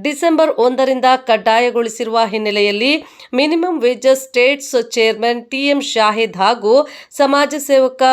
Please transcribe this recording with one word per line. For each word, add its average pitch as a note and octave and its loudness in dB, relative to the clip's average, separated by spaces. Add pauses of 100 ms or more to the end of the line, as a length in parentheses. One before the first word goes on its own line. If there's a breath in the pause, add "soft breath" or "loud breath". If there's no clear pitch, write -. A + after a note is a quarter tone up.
ಡಿಸೆಂಬರ್ D#4 0
ಒಂದರಿಂದ B3+ 0 (100)
ಕಡ್ಡಾಯಗೊಳಿಸಿರುವ A3+ 0
ಹಿನ್ನೆಲೆಯಲ್ಲಿ G#3+ -2 (300 loud breath)
ಮಿನಿಮಮ್ D#4+ -2
ವೇಜಸ್ B3+ 0
ಸ್ಟೇಟ್ಸ್ B3 -2
ಚೇರ್ಮನ್ A3+ 0
ಟಿ C4+ -4
ಎಂ C#4+ 2
ಶಾಹಿದ್ A3 -2
ಹಾಗೂ A3 2 (240 loud breath)
ಸಮಾಜ C#4+ 0
ಸೇವಕ C4 0